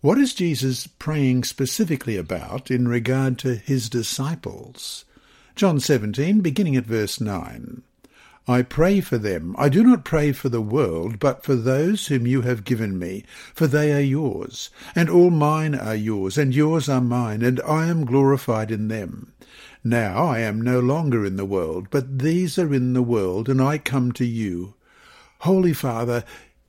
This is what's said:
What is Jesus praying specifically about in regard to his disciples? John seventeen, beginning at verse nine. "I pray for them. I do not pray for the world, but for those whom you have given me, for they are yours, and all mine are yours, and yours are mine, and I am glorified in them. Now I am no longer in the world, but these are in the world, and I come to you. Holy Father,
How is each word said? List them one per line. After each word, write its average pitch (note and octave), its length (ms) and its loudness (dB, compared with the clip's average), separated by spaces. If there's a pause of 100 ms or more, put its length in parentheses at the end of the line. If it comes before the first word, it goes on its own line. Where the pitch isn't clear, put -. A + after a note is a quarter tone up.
What D#3+ 160 4
is C4+ 160 2
Jesus C3+ 540 -2
praying C3 580 0
specifically C3+ 720 -2
about E2+ 540 -8
in B2 180 2
regard B2+ 520 0
to B2 160 -2
his A2+ 340 -4
disciples? - 1120 -8 (500)
John F3 240 2
seventeen, C3+ 640 2
beginning E3 340 0
at B2+ 120 0
verse G#2+ 340 -2
nine. F#2+ 640 -8 (680)
"I B2+ 140 4
pray F#3 380 2
for - 180 -2
them. F#2 380 -4
I C#3+ 120 2
do F3 160 6
not A#3 200 6
pray D3+ 280 0
for C3+ 160 -4
the A#2 120 0
world, G#2 600 -2
but C#3 240 0
for C#3+ 100 2
those C3+ 540 0
whom B2+ 180 0
you B2+ 140 2
have A#2 240 -2
given G#2+ 340 -2
me, F#2 260 -8 (300)
for D#3+ 140 2
they D3 240 2
are C#3+ 80 2
yours, C#3 680 -4 (280)
and E3+ 120 2
all F3 220 6
mine D#3 460 2
are A2 180 -4
yours, G#2 420 -2
and C#3 160 2
yours D3+ 360 2
are C3 120 2
mine, A#2+ 420 0
and B2+ 180 2
I D#3 260 0
am E3 180 0
glorified B2+ 680 2
in G#2+ 160 -2
them. - 440 -8 (520)
Now A2+ 420 2
I A#2+ 140 0
am A2 200 -2
no B2 200 2
longer B2+ 440 2
in F#2+ 120 -2
the G2 80 -4
world, F#2 440 -2
but C3+ 300 -4
these D#3+ 400 0
are D#3 160 0
in B2+ 200 0
the B2+ 80 2
world, A2 460 0
and C3+ 140 2
I D3 160 0
come B2+ 360 -2
to B2+ 100 -2
you. G#2 500 -4 (680)
Holy F3+ 300 2
Father, A#2+ 520 -2 (440)